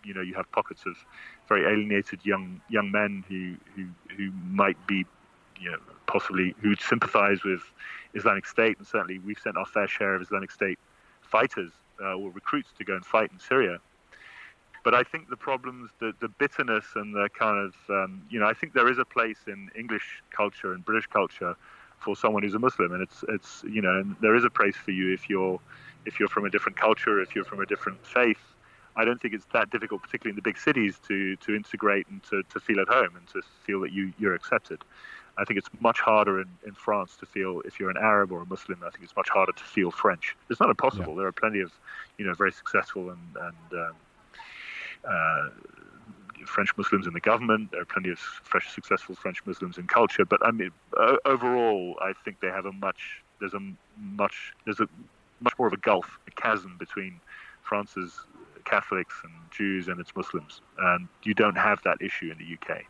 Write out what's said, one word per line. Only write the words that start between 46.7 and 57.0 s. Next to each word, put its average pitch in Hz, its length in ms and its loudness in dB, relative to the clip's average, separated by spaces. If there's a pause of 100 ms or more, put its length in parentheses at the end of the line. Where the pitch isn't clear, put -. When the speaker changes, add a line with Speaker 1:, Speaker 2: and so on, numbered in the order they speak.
Speaker 1:
Muslims 95 300 0
in 87 60 -6
the 85 80 -6
government. 110 500 2
There 87 120 -6
are - 40 -8
plenty 92 240 -2
of 85 80 -6
fresh, - 560 -4
successful - 400 -4
French 92 320 -8
Muslims 90 320 -8
in 90 80 -8
culture. 107 380 4
But 101 200 4
I 117 60 6
mean, 101 200 -2 (260)
o-, 123 280 6
overall, 120 800 2
I 95 100 -2 (120)
think 104 160 -10
they 95 80 -2
have 95 180 -4
a 95 60 -6
much, - 500 -6 (160)
there's 95 160 -6
a 98 60 -4 (380)
much, 101 540 -4 (120)
there's 107 160 -4
a 95 80 2 (520)
much 120 180 2
more 117 100 2
of 92 40 2
a 98 60 -4
gulf, 95 480 2
a - 60 -20
chasm 92 460 -2
between 90 420 -10 (420)